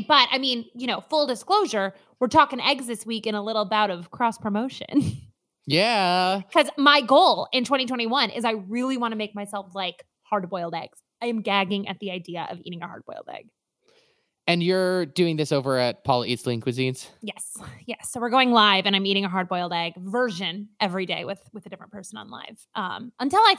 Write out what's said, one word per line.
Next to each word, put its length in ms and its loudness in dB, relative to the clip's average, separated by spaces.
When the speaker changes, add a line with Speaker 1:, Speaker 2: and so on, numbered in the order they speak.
Speaker 1:
but 240 6
I 80 0
mean, 360 -4
you 120 -10
know, 140 -2
full 260 0
disclosure, 680 0
we're 100 0
talking 320 4
eggs 260 0
this 200 -8
week 200 -6
in 80 -2
a 80 -2
little 220 -2
bout 260 2
of 200 -8
cross 280 -2
promotion. 840 -2
<laughs> 0 -
Speaker 2:
Yeah. 720 2
Speaker 1:
'Cause 160 4
my 220 6
goal 520 6
in 120 0
twenty 220 0
twenty-one 440 0
is 140 -4
I 80 2
really 440 -4
wanna 180 -2
make 220 -6
myself 360 -10
like 320 -6
hard-boiled 520 -2
eggs. 260 -10
I 40 -4
am 160 -2
gagging 440 0
at 140 -8
the 100 -8
idea 400 -8
of 140 -12
eating 180 -12
a 60 -10
hard-boiled 400 -16
egg. 220 -16
Speaker 2:
And 160 2
you're 420 2
doing 300 2
this 160 -2
over 260 2
at 240 0
Paula 240 2
Eats 180 -2
Lean 160 -2
Cuisines? 480 -2
Speaker 1:
Yes. 340 -12
Yes. 240 -12
So 80 -10
we're 120 -2
going 200 4
live 360 6
and 100 2
I'm 100 0
eating 180 2
a 40 -2
hard-boiled 440 -2
egg 260 -2
version 720 -4
every 260 -2
day 180 -4
with, 160 -8
with 140 -16
a 20 -20
different 240 -20
person 260 -16
on 120 -16
live, 440 -18
um, 460 -6
until 200 2
I 180 8